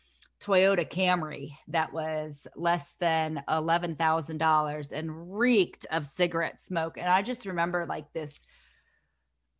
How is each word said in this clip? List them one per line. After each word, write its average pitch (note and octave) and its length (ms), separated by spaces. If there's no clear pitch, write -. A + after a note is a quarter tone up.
Toyota F#3+ 480
Camry D#3+ 680
that D#3+ 220
was D#3 540
less E3+ 440
than D#3+ 500
eleven E3 460
thousand D#3+ 420
dollars D3+ 540
and E3 480
reeked A#3 520
of D#3 140
cigarette E3 560
smoke. E3 380
And F3+ 80
I F#3 160
just A3+ 240
remember, F3 400
like, D#3 260
this D3+ 300